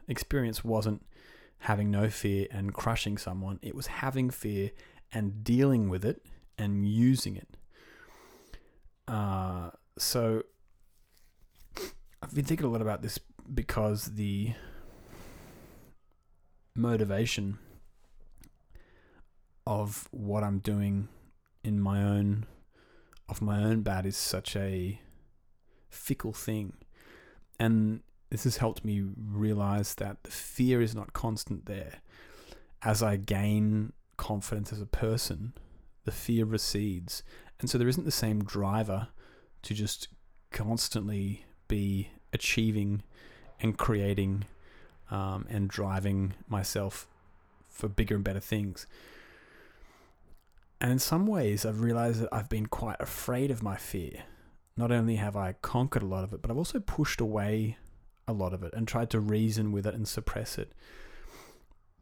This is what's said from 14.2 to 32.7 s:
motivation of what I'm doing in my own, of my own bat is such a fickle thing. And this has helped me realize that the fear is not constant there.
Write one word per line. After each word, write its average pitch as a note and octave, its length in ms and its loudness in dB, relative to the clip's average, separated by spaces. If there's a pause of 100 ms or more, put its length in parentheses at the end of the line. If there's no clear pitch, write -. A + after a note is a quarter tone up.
motivation G#2+ 840 2 (2000)
of G#2 440 -4
what G#2 320 -2
I'm G2+ 160 0
doing G2+ 500 0 (540)
in G#2 180 2
my G2 200 2
own, G2+ 440 4 (840)
of - 140 -6
my G#2 200 2
own A2 200 4
bat F#2+ 240 0
is G2 100 -2
such - 400 -4
a F#2+ 460 -2 (880)
fickle - 440 -4
thing. G#2+ 400 -4 (840)
And A2 420 4 (280)
this - 160 -2
has B2 120 4
helped A2 280 0
me G2+ 180 2 (140)
realize G#2 800 0
that G2+ 280 -6
the - 80 -14
fear B2+ 500 2
is A2+ 140 2
not G#2 180 -8
constant - 520 -4
there. G2 300 -8 (880)